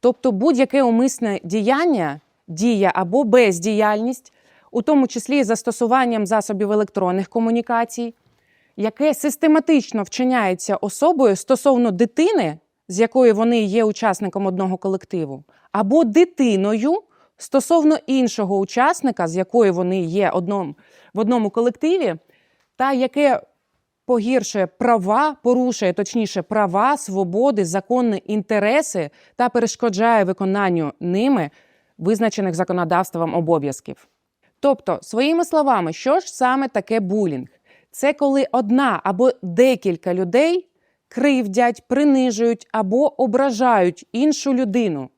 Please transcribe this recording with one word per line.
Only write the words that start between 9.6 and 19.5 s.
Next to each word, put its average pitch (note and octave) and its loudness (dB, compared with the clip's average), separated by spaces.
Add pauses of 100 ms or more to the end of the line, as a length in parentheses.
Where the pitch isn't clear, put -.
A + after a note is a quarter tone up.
вчиняється G#3+ -2
особою B3+ 2
стосовно A#3+ 2
дитини, G#3+ 0 (300)
з F#3 -6
якою A#3 4
вони A3+ 2
є G#3+ 0
учасником G3+ -2
одного F#3 -2
колективу, E3+ -6 (280)
або G#3+ 2
дитиною A#3 2 (340)
стосовно D#4 2
іншого G#3+ 0
учасника, A#3+ 0
з E3 -6
якою F#3+ 2